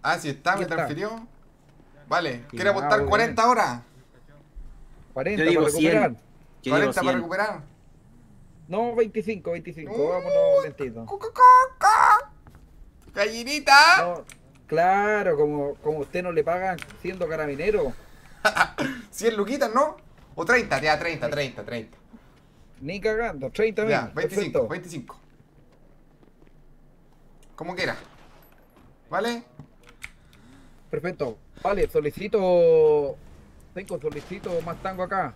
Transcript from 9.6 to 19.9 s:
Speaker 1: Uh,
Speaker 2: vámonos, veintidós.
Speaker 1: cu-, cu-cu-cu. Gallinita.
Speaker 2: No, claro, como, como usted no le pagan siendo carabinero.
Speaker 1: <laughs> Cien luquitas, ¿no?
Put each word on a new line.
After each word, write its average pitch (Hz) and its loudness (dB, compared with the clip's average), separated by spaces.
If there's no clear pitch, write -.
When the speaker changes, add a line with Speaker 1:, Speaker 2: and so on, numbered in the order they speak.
Speaker 1:
Uh, 494 0
Speaker 2:
vámonos, 571 2
veintidós. 226 -8
Speaker 1:
cu-, 392 -10
cu-cu-cu. 494 6
Gallinita. 233 0
Speaker 2:
No, 160 -6
claro, 190 2
como, 147 0
como 151 -4
usted 160 -6
no 180 -6
le 156 0
pagan 180 -2
siendo 180 -6
carabinero. 160 -2
Speaker 1:
<laughs> 240 -2
Cien 220 -2
luquitas, 220 -2
¿no? 302 0